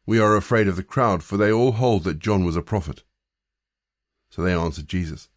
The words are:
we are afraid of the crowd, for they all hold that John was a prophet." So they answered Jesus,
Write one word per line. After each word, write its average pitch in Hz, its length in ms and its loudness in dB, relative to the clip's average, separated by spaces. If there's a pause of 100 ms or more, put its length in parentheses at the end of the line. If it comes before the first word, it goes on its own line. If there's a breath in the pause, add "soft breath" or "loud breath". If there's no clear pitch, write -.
we 113 120 2
are 107 180 4
afraid 107 320 2
of 90 80 -2
the 92 80 -6
crowd, 104 380 0
for - 140 -6
they 104 140 2
all 120 220 2
hold 110 320 0
that 78 140 -4
John 98 260 0
was 85 120 -2
a 85 60 -4
prophet." 80 400 -6 (1300)
So - 140 -8
they 90 120 0
answered 80 340 -4
Jesus, 80 480 -6